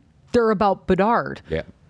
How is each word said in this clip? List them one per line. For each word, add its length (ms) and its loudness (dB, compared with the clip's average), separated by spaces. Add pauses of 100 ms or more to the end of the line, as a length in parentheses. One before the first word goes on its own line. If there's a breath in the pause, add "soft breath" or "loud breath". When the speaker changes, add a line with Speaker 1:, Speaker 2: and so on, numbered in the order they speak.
(320)
Speaker 1:
they're 200 2
about 360 0
Bedard. 640 0
Speaker 2:
Yeah. 140 -4 (260)